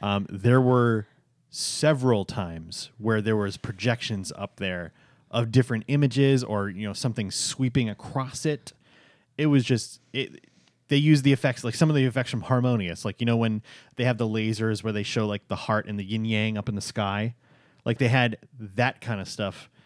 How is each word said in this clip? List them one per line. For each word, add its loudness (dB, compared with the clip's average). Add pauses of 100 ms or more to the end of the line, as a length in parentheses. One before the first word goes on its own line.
Um, 0
there 4
were 4 (420)
several 2
times -8
where 0
there 2
was -2
projections -4
up -10
there -6 (400)
of -2
different 2
images 2
or, -4
you -8
know, -6
something -4
sweeping -2
across -8
it. -4 (640)
It 2
was 6
just, -2 (140)
it, -10 (420)
they 2
used 6
the 6
effects, 0
like, -4
some 4
of 2
the 4
effects -2
from -4
Harmonious, 0
like, -6
you -2
know, 4
when 0 (360)
they 0
have 2
the 0
lasers -2
where -2
they -2
show, -2
like, -6
the -4
heart -2
and -6
the -6
yin -4
yang 0
up -4
in -4
the -6
sky. -4 (480)
Like, 0
they 2
had 2 (380)
that 0
kind -6
of -8
stuff -8 (160)